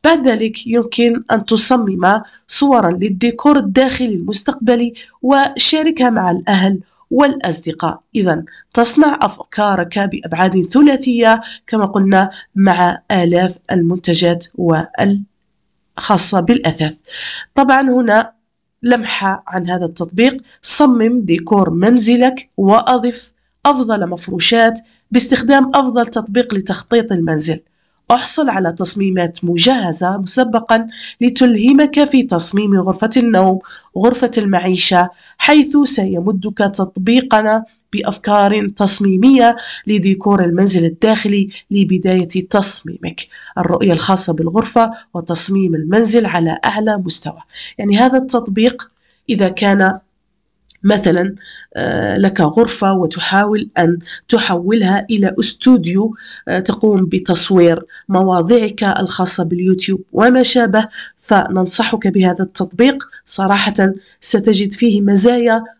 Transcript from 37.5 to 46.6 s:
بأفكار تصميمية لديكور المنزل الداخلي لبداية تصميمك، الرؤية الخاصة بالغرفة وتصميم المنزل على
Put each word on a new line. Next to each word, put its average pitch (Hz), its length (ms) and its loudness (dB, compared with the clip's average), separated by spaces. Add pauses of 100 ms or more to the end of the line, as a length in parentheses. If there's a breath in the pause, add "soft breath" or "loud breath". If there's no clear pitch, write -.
بأفكار 208 760 0
تصميمية 208 880 4 (320 loud breath)
لديكور 196 560 0
المنزل 180 420 2
الداخلي 202 640 0 (220 loud breath)
لبداية 185 800 0
تصميمك، - 800 -4 (300 loud breath)
الرؤية 170 360 0
الخاصة 180 400 0
بالغرفة 202 580 0 (220 loud breath)
وتصميم 175 600 -2
المنزل 208 500 2
على 165 400 -2